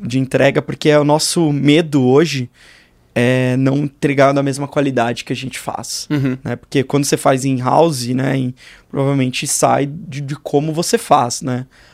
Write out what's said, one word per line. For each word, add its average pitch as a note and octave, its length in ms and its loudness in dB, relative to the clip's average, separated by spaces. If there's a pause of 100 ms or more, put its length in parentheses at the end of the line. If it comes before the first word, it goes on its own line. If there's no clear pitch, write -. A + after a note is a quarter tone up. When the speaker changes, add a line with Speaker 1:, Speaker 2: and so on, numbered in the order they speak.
Speaker 1:
de C3 180 -4
entrega, C3+ 420 2
porque C#3 280 -4
é D3 100 6
o D3 60 4
nosso D3+ 480 2
medo C#3+ 520 2
hoje C3+ 460 2 (640)
é B2+ 420 0
não C3 220 2
entregar C#3 540 2
da C#3+ 100 0
mesma C#3 240 -4
qualidade B2 560 -2
que - 100 -8
a B2+ 40 -4
gente B2+ 240 -10
faz, - 500 -10
Speaker 2:
Uhum. C3+ 320 -2
Speaker 1:
né? A#2+ 140 -6
Porque - 260 -2
quando C#3+ 220 0
você C#3+ 120 0
faz C3+ 280 2
in-house, C3+ 640 2
né, C3+ 280 -2
em, B2+ 180 -4 (360)
provavelmente C#3 560 -2
sai C3+ 400 2
de, C#3+ 340 -10
de C#3+ 140 -6
como D3 380 -2
você E3+ 260 -2
faz, C3 420 0
né? B2+ 260 -4 (280)